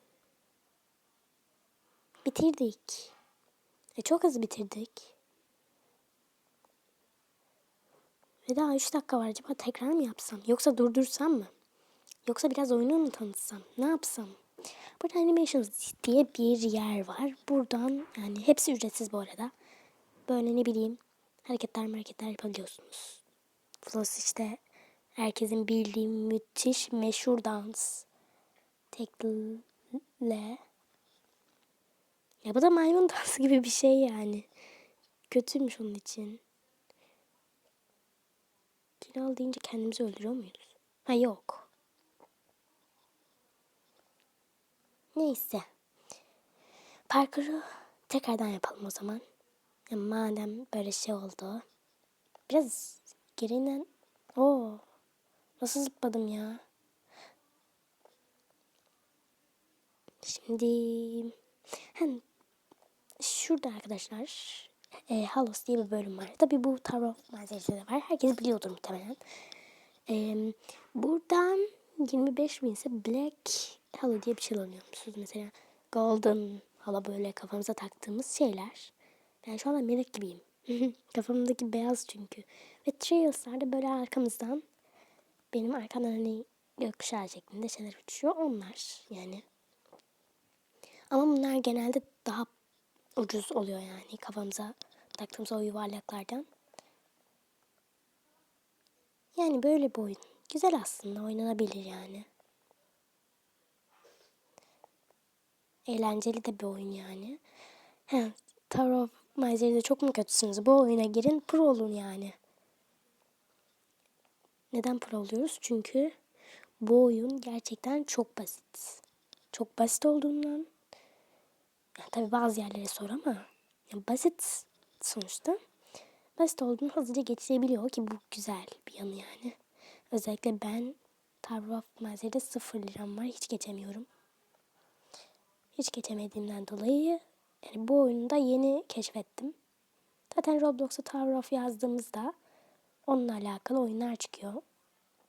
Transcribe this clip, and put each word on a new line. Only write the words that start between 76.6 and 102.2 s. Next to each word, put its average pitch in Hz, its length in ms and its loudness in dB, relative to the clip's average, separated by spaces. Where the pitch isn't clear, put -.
Halo, 202 260 -4
böyle 202 280 -4
kafamıza 208 420 -6
taktığımız 208 520 -8
şeyler. 208 720 -2
Ben 220 100 -8
şu 269 140 -2
anda 294 100 2
melek 247 320 0
gibiyim. 180 280 -8
<laughs> 240 260 0
Kafamdaki 247 580 0
beyaz 233 360 0
çünkü. 208 340 -16
Ve 277 120 0
Trails'larda 269 720 2
böyle 269 160 0
arkamızdan, 254 760 -2
benim 233 200 0
arkamdan 240 360 -4
hani 220 340 -2
gökkuşağı 214 500 -6
şeklinde 208 400 -10
şeyler 214 340 -10
uçuşuyor. - 340 0
Onlar 233 760 -4
yani. 185 320 -12
Ama 277 160 6
bunlar 269 280 4
genelde 247 460 2
daha 226 200 -4
ucuz 214 360 -2
oluyor 196 280 -4
yani 190 400 -16
kafamıza 208 540 -8
taktığımız - 340 -10
o 220 80 -2
yuvarlaklardan. 208 880 -6
Yani 311 260 4
böyle 285 320 4
bir 226 60 -2
oyun. 202 160 -4
Güzel 311 300 4
aslında, 202 400 -8
oynanabilir 220 640 -2
yani. 190 400 -14